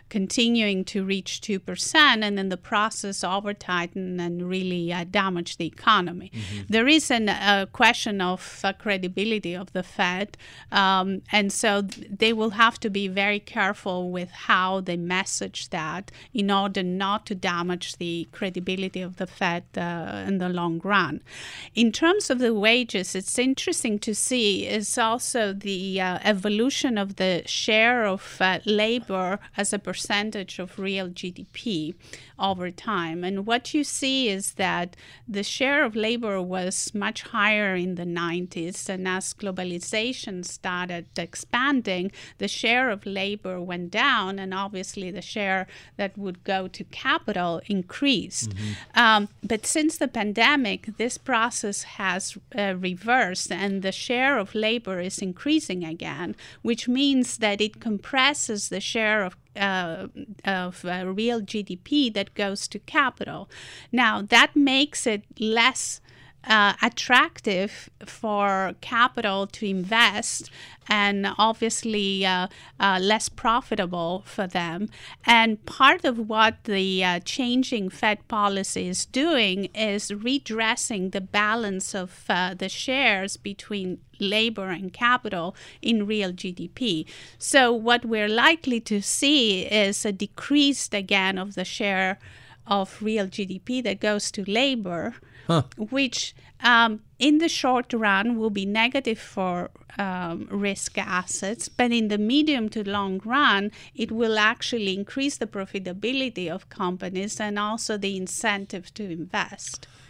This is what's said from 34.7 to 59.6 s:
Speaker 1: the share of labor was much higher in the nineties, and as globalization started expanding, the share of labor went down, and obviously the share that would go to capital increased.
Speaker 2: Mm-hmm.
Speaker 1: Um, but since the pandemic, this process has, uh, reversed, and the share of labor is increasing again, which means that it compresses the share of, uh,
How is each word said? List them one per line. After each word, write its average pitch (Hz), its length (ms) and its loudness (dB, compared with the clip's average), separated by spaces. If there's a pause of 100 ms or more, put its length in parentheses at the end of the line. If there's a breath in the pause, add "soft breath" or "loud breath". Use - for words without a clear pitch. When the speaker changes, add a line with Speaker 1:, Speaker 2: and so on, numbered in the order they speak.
Speaker 1:
the 202 160 -4
share 277 400 2
of 220 100 -2
labor 220 480 0
was 185 500 -4
much 208 300 -4
higher 208 540 2
in 180 180 -2
the 170 100 -6
nineties, 175 840 -4
and 185 180 -4
as 185 260 -2
globalization 185 1120 -4
started 180 640 -6 (100)
expanding, 240 920 0 (280 loud breath)
the 202 100 -4
share 240 420 2
of 202 160 -6
labor 196 540 -6
went 175 300 -6
down, 208 480 2
and 190 140 -6
obviously 190 580 -6
the 180 120 -10
share 190 440 -2 (300 loud breath)
that 196 220 -4
would 190 240 -8
go 190 240 -2
to - 180 -12
capital 185 840 -2
increased. 190 840 0
Speaker 2:
Mm-hmm. 104 480 -4
Speaker 1:
Um, 220 300 6 (140)
but 214 240 -2
since 311 300 2
the 285 120 0
pandemic, 220 880 2
this 240 220 -2
process 226 640 -2
has, 190 520 -4 (220)
uh, 196 180 0
reversed, 185 760 0
and 196 300 -2
the 190 100 -2
share 262 460 0
of 196 160 -4
labor 220 460 -2
is 185 180 -6
increasing 190 640 -2
again, 165 500 -8 (280 loud breath)
which 233 260 -2
means 262 500 2
that 208 220 0
it 214 200 -2
compresses 240 880 0
the 185 120 -4
share 214 420 0
of, 185 140 -4 (180)
uh, 185 520 -2 (380)